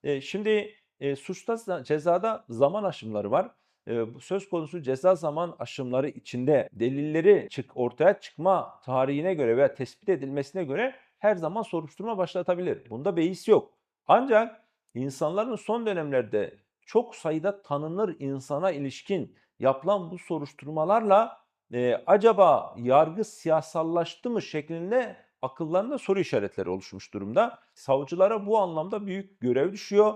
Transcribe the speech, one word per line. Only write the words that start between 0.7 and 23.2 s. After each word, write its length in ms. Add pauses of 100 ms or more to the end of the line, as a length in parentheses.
e, 160
suçta 360
za-, 320
cezada 640
zaman 360
aşımları 460
var. 200 (380)
E, 260
bu 60
söz 280
konusu 340
ceza 320
zaman 440
aşımları 500
içinde 640
delilleri 800
çık-, 260
ortaya 440
çıkma 640
tarihine 500
göre 220
veya 180
tespit 340
edilmesine 560
göre 300 (240)
her 180
zaman 260
soruşturma 560
başlatabilir. 720
Bunda 260
beis 320
yok. 240 (340)
Ancak 580 (300)
insanların 600
son 300
dönemlerde 720 (300)
çok 300
sayıda 460
tanınır 560
insana 520
ilişkin 680 (220)
yapılan 520
bu 80
soruşturmalarla, 1200 (320)
e, 220 (120)
acaba 720
yargı 460